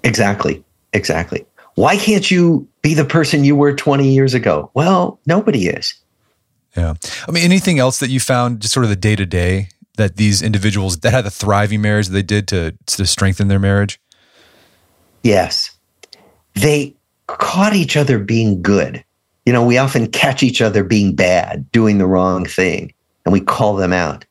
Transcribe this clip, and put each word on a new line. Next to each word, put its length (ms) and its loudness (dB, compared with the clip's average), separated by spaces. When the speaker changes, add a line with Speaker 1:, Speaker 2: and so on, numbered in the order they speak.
Speaker 1:
Exactly. 600 -2
Exactly. 520 -4
Why 240 2
can't 320 0
you 360 2
be 140 0
the 100 2
person 400 0
you 120 4
were 180 2
twenty 400 2
years 180 2
ago? 420 -2
Well, 520 0
nobody 400 0
is. 260 -6
Speaker 2:
Yeah. 180 -2
I 40 -6
mean, 100 0
anything 360 4
else 200 0
that 120 -4
you 100 0
found, 400 0
just 120 -4
sort 120 2
of 60 0
the 60 0
day-to-day 720 0
that 200 0
these 240 2
individuals 600 -2
that 120 0
had 140 0
a 40 -6
thriving 520 -2
marriage, 260 0
they 140 -2
did 260 -2
to, 280 -4
to 180 -4
strengthen 440 0
their 100 2
marriage? 420 0
Speaker 1:
Yes. 480 0
They 400 0
caught 480 0
each 220 0
other 220 2
being 440 0
good. 420 0
You 60 4
know, 120 2
we 140 4
often 320 0
catch 320 -2
each 200 0
other 220 2
being 300 2
bad, 580 -2
doing 260 2
the 80 2
wrong 380 0
thing, 500 -4
and 80 2
we 80 4
call 360 0
them 160 0
out. 380 -2